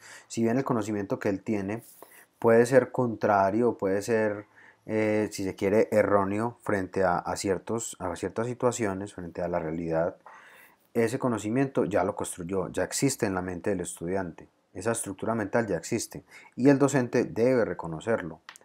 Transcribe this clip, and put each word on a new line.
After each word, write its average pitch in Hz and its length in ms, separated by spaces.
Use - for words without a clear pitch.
Si - 140
bien 113 160
el 139 60
conocimiento 110 560
que 110 100
él 95 140
tiene 107 400
puede 117 260
ser 123 260
contrario, 104 840
puede 101 240
ser, 107 460
eh, 107 460
si 98 140
se 92 100
quiere, 101 360
erróneo 101 720
frente 95 440
a, 87 120
a 87 200
ciertos, 101 600
a 92 180
ciertas 113 300
situaciones, 113 640
frente 87 280
a 87 60
la 87 120
realidad, 82 580
ese 117 240
conocimiento 120 680
ya 90 180
lo 101 140
construyó, 90 500
ya 90 160
existe - 420
en 98 80
la 92 80
mente 90 280
del 95 100
estudiante. 87 680
Esa 101 180
estructura 107 440
mental 110 320
ya 90 100
existe - 480
y 123 100
el 139 120
docente 127 440
debe 113 400
reconocerlo, 82 800